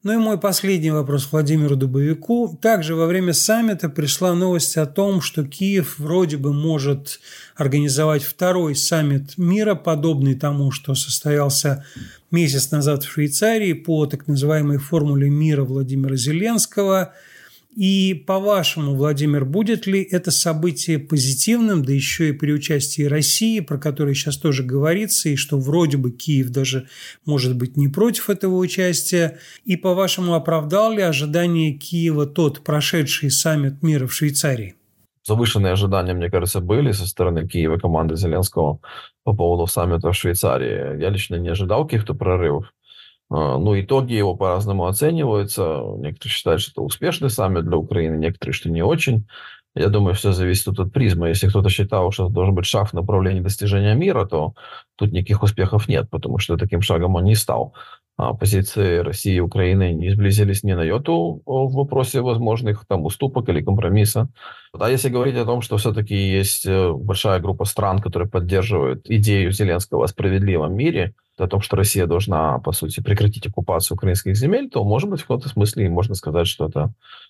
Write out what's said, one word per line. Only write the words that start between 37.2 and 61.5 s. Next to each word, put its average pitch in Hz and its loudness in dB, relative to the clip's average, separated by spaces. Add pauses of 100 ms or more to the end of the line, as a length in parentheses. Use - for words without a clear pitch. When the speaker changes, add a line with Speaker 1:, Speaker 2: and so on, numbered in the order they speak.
Speaker 2:
Киева, 80 0
команды 82 0
Зеленского 82 0 (460)
по 110 0
поводу 87 0
саммита 87 -2
в - 0
Швейцарии. 69 -2
Я 92 0
лично 98 -4
не 87 -4
ожидал 98 0
каких-то 107 -2
прорывов. 87 0 (580)
А, 71 0
ну, 98 2
итоги 127 0
его 101 0
по-разному 95 0
оцениваются. 104 0 (160)
Некоторые 76 -8
считают, - 0
что - -8
это - -8
успешный 143 -4
саммит 95 0
для 85 0
Украины, 80 -2
некоторые, 80 -4
что - -6
не 82 -2
очень. 123 0 (480)
Я 92 0
думаю, 101 2
все 98 0
зависит 92 0
тут 98 -4
от 92 -2
призмы. 90 2
Если 87 2
кто-то 98 4
считал, 98 0
что 95 -2
это 90 -2
должен 95 2
быть 90 0
шаг 104 0
в - -10
направлении 95 0
достижения 101 0
мира, 151 2
то 76 -2 (420)
тут 104 0
никаких 92 0
успехов 104 2
нет, - 0
потому - -4
что 87 -2
таким 87 -2
шагом 90 2
он 87 2
не 107 6
стал. - -2 (420)
А - -2
позиции 98 0
России 95 -2
и 90 2
Украины 90 2
не 85 -2
сблизились 101 2
ни 98 0
на 85 0
йоту 139 -2
в 131 0